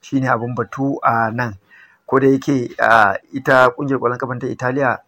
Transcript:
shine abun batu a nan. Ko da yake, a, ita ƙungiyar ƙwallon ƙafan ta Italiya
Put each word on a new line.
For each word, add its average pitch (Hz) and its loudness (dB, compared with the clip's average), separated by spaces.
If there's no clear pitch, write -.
shine 131 -2
abun 120 -2
batu 135 -4
a 113 0
nan. 117 -6
Ko 135 2
da 131 4
yake, 135 0
a, 110 4
ita 131 4
ƙungiyar 135 -4
ƙwallon 120 -2
ƙafan 123 -6
ta 127 -6
Italiya 123 -2